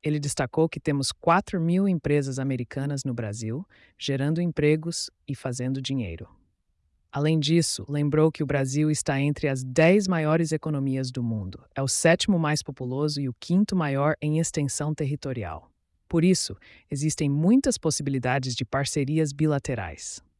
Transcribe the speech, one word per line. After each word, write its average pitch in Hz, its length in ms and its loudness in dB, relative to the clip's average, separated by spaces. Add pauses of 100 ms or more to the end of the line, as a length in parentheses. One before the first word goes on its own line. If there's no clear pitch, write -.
Ele 151 160 0
destacou 147 500 0
que - 120 -8
temos 143 320 0
quatro 180 480 2
mil 180 260 2
empresas 143 520 0
americanas 135 640 -4
no 127 80 -2
Brasil, 113 540 -6 (320)
gerando 143 420 0
empregos 156 720 0 (180)
e 139 60 -4
fazendo 131 480 -4
dinheiro. 123 460 -6 (840)
Além 151 280 2
disso, 156 480 0
lembrou 147 420 2
que - 120 -6
o 143 40 0
Brasil 139 420 0
está 143 320 0
entre 143 280 0
as 131 160 -2
dez 165 420 4
maiores 160 460 2
economias 135 580 -2
do 127 140 -4
mundo, 107 360 -6 (140)
é 135 80 -4
o 135 60 -2
sétimo 175 500 2
mais 151 240 0
populoso 143 580 -4
e 135 80 -2
o 120 120 -6
quinto 196 340 2
maior 143 480 2
em 151 160 2
extensão 151 560 -2
territorial. 127 760 -6 (360)
Por 165 140 2
isso, 180 340 2 (320)
existem 147 400 -2
muitas 190 480 4
possibilidades 135 800 -2
de 123 100 -4
parcerias 143 680 0
bilaterais. 139 920 -4 (180)